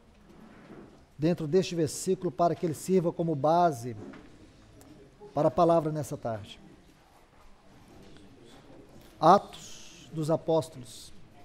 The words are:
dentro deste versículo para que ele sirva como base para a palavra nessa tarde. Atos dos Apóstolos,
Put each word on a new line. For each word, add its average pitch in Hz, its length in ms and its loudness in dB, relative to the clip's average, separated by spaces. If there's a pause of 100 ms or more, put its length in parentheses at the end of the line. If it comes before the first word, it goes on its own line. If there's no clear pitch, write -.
(1160)
dentro 160 300 0
deste 175 300 0
versículo 170 560 -2
para 170 240 2
que 185 100 -4
ele 160 80 -2
sirva 175 400 0
como 165 220 -2
base 143 600 2 (1400)
para 151 180 0
a - 20 2
palavra 165 400 2
nessa 147 260 -8
tarde. 110 420 -10 (2500)
Atos - 920 2
dos 156 200 -4
Apóstolos, 156 840 -2 (320)